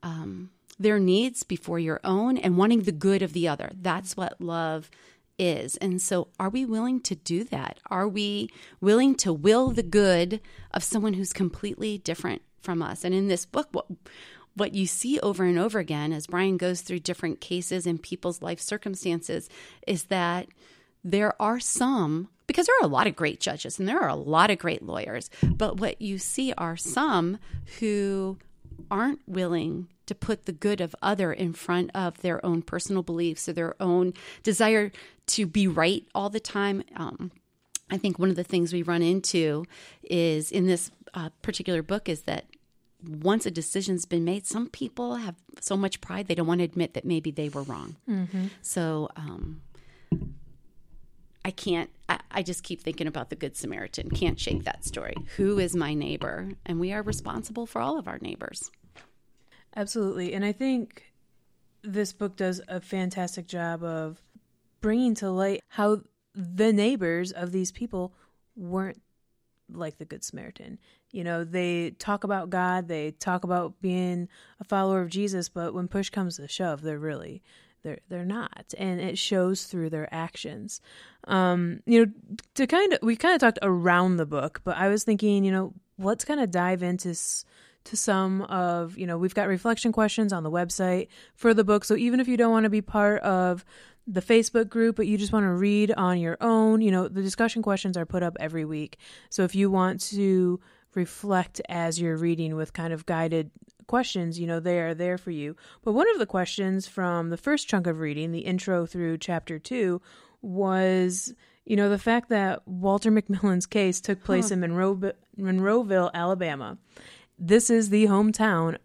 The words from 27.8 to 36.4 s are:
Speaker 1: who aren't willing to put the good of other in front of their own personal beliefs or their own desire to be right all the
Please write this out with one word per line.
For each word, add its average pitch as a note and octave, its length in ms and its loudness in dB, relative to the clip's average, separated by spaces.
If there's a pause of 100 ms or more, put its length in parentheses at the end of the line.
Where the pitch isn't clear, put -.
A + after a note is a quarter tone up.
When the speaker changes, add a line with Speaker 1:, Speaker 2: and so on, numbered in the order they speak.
Speaker 1:
who G3 580 -2 (520)
aren't A#3 360 0
willing F3 600 -2 (180)
to - 80 -4
put - 320 -4
the F#3+ 60 -4
good G3+ 280 -2
of E3 220 -6
other G3 300 0
in E3+ 200 -2
front F3 420 -2
of F3+ 280 -4
their F3 240 -2
own E3+ 160 0
personal F3+ 400 -4
beliefs E3+ 460 -4
or F3 40 -4
their E3 300 -4
own F3+ 320 4 (280)
desire G#3+ 480 4 (360)
to - 180 0
be F#3+ 220 4
right E3 480 2
all G3+ 160 -2
the G#3+ 100 -6